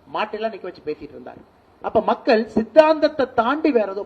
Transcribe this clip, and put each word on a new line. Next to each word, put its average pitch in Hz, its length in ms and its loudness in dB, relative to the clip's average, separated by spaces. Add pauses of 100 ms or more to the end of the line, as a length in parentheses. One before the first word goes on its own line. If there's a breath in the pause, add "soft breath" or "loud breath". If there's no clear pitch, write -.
(140)
மாட்டெல்லாம் 214 400 -4
நிக்க 180 80 -16
வச்சு 180 240 -14
பேசிட்டு 147 300 -8
இருந்தார். 123 220 -18 (440)
அப்ப 196 200 0
மக்கள் 226 460 2
சித்தாந்தத்தை 302 880 2
தாண்டி 285 380 0
வேற 208 200 0
ஏதோ 196 140 -8